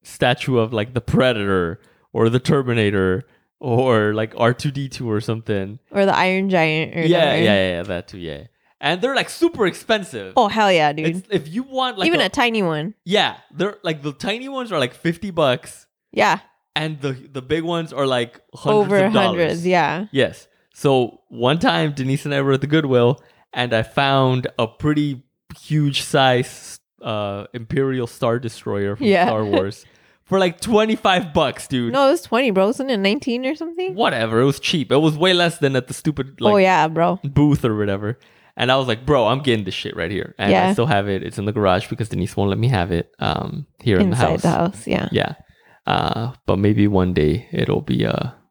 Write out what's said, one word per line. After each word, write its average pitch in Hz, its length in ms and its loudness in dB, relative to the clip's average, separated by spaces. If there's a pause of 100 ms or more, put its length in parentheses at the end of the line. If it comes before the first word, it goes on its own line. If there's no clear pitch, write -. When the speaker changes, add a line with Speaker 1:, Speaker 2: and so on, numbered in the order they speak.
Speaker 1:
statue 127 560 -2
of, 113 160 0
like, 117 220 -4
the 117 60 -2
Predator 98 800 0 (320)
or 113 180 2
the 123 100 2
Terminator 110 840 0 (360)
or, 117 560 2
like, 110 220 -4
R 117 180 2
two 147 160 -4
D 135 180 -6
two 123 200 -8
or 104 120 -2
something. 107 560 -6 (140)
Speaker 2:
Or 196 160 2
the 185 100 2
Iron 190 320 0
Giant 160 480 0
or 170 40 -2
Speaker 1:
Yeah, 170 180 4
Speaker 2:
whatever. 131 240 2
Speaker 1:
yeah, 107 100 4
yeah, 95 240 2
yeah, 87 60 -6
that 90 240 -6
too, 104 100 -18
yeah. 76 260 -10 (380)
And 165 200 -2
they're, 262 140 -2
like, 208 140 -2
super 330 360 -2
expensive. 156 720 -4
Speaker 2:
Oh, 226 140 4
hell 208 220 2
yeah, 156 200 4
dude. 156 240 -4
Speaker 1:
It's, 185 160 -10
if 160 160 -2
you 196 160 -8
want, 262 340 -4
like, 190 100 0
Speaker 2:
Even 330 140 2
Speaker 1:
a 214 40 2
Speaker 2:
a 180 40 -2
tiny 233 320 0
one. 165 320 -2 (120)
Speaker 1:
Yeah, 170 320 0 (140)
they're, 180 320 -6
like, 160 180 -4
the 147 100 -6
tiny 226 380 -8
ones 262 240 -8
are, 160 60 0
like, 123 140 -2
fifty 170 380 -6
bucks. 143 560 -2 (240)
Speaker 2:
Yeah. 196 280 2 (360)
Speaker 1:
And 156 240 -4
the, 135 140 -4
the 135 280 -12
big 151 220 -2
ones 165 300 -6
are, 139 120 -2
like, 123 360 -4 (120)
hundreds 208 400 2
Speaker 2:
Over 190 120 4
Speaker 1:
of 214 80 0
dollars. 202 140 4
Speaker 2:
hundreds, 170 380 -2
yeah. 175 460 0
Speaker 1:
Yes. - 360 -2 (260)
So 131 560 0
one 123 300 0
time, 165 340 0
Denise 135 320 -2
and 143 80 -4
I 139 80 0
were 139 120 0
at 135 80 0
the 139 60 -4
Goodwill, 135 560 2 (300)
and 123 200 -2
I 110 100 2
found 135 640 0 (120)
a 113 80 0
pretty 147 560 -2 (340)
huge 147 440 0
size, - 800 0 (220)
uh, 104 520 -6
Imperial 131 540 -2
Star 120 320 -2
Destroyer 101 580 -4
from 269 80 -4
Speaker 2:
Yeah. 190 220 4
Speaker 1:
Star 110 180 0
Wars 101 400 -2 (200)
Speaker 2:
<laughs> - 200 -20
Speaker 1:
for, 190 120 0
like, 180 220 2
twenty-five 208 720 2
bucks, 147 360 0
dude. 123 240 -2
Speaker 2:
No, 269 160 4
it - 20 6
was 330 120 0
twenty, 240 280 0
bro. 190 160 2
Wasn't 262 240 -2
it 226 60 0
nineteen 233 480 -2
or 269 100 -4
something? 349 400 -8
Speaker 1:
Whatever. 113 460 0
It 131 40 4
was 139 140 0
cheap. - 320 -2
It 131 60 4
was 151 200 2
way 185 160 2
less 170 260 0
than 135 180 0
at 123 100 -2
the 135 60 -12
stupid, 139 480 -6
like, 208 120 4
Speaker 2:
Oh, 208 40 4
yeah, 185 320 4
bro. 170 340 0
Speaker 1:
booth 147 400 2
or 110 140 0
whatever. 104 420 -4 (380)
And 123 140 0
I 131 60 4
was 131 100 0
like, 123 180 -4
"Bro, 131 220 4
I'm 131 140 0
getting 117 240 0
this 92 80 -6
shit - 240 -10
right 85 120 -4
here." - 280 -6
And 196 100 -2
I 202 40 4
Speaker 2:
Yeah. 190 220 4
Speaker 1:
still 123 120 2
have 101 240 0
it. 95 140 -2
It's - 140 -8
in 101 60 -4
the 104 80 -2
garage 98 380 2
because 110 180 -6
Denise 95 300 -4
won't 101 120 0
let 98 80 0
me 113 120 2
have 95 200 0
it, 85 300 -2
um, - 480 -4 (160)
here 101 140 2
in 90 140 4
the 104 40 0
Speaker 2:
Inside 123 140 2
Speaker 1:
house. 175 140 -2
Speaker 2:
the 170 60 2
house, - 380 -2
yeah. - 240 -2
Speaker 1:
Yeah. - 220 -2 (520)
Uh, 113 460 -2 (140)
but 95 120 0
maybe 101 300 4
one 92 260 2
day 76 380 0
it'll - 300 -2
be - 240 -2
a, - 280 -4 (180)